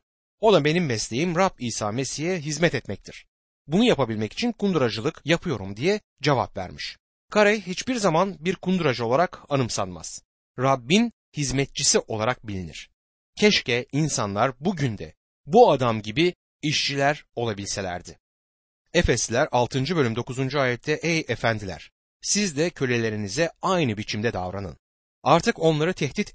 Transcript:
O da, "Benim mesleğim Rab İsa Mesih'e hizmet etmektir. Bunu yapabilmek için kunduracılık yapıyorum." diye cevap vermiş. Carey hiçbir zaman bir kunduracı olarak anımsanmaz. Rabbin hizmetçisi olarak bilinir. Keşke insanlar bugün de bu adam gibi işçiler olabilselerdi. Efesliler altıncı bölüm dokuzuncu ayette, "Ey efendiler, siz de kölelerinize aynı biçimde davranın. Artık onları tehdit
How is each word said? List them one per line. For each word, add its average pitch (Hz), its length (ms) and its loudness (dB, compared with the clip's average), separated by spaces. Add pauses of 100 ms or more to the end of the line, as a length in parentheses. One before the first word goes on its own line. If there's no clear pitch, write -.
(400)
O 214 120 6
da, 156 120 6
"Benim 160 220 2
mesleğim 135 500 -2
Rab 185 220 0
İsa 110 340 -4
Mesih'e 147 480 -4
hizmet 151 340 0
etmektir. - 520 -10 (400)
Bunu 180 180 4
yapabilmek 113 480 2
için 233 200 -2
kunduracılık 135 720 -2
yapıyorum." 117 520 -4
diye 190 240 -2 (220)
cevap 127 340 0
vermiş. 90 400 -10 (380)
Carey 208 260 4
hiçbir 185 360 -6
zaman 190 440 2
bir 180 160 -2
kunduracı 151 500 0
olarak 143 420 0
anımsanmaz. 101 760 -4 (360)
Rabbin 135 540 2 (240)
hizmetçisi 139 600 0
olarak 113 480 -2
bilinir. 92 440 -10 (460)
Keşke 123 560 2
insanlar 127 680 0
bugün 143 380 -2
de 80 160 -14 (320)
bu 202 240 8
adam 120 320 2
gibi 143 320 0 (280)
işçiler 143 640 -2 (100)
olabilselerdi. 98 840 -6 (760)
Efesliler 147 580 2
altıncı 131 440 0
bölüm 117 200 2
dokuzuncu 131 440 -4
ayette, 123 320 -2 (100)
"Ey 160 260 -2
efendiler, 107 640 -4 (320)
siz 196 340 0
de 165 140 0
kölelerinize 117 800 -2 (120)
aynı 165 340 0
biçimde 107 360 -4
davranın. 90 440 -6 (460)
Artık 170 360 2
onları 160 340 2
tehdit - 420 -4